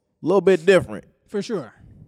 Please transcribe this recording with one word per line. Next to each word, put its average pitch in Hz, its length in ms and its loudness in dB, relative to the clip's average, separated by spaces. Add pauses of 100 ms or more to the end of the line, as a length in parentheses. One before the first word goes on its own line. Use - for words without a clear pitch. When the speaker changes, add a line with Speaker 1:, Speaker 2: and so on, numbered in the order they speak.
(240)
Speaker 1:
a - 20 -10
little 185 160 0
bit 175 240 2
different. 147 400 2 (220)
Speaker 2:
For 208 140 -8
sure. 165 320 -10 (340)